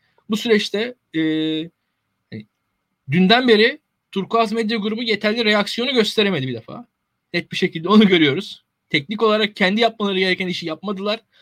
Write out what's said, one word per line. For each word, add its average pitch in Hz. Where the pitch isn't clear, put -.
Bu 214
süreçte, 220
e, 160
hani -
dünden 202
beri 233
Turkuaz 208
Medya 226
Grubu 220
yeterli 220
reaksiyonu 214
gösteremedi 202
bir 127
defa. 220
Net 170
bir -
şekilde 175
onu 214
görüyoruz. 165
Teknik 196
olarak 214
kendi 208
yapmaları 202
gereken 185
işi 175
yapmadılar. 196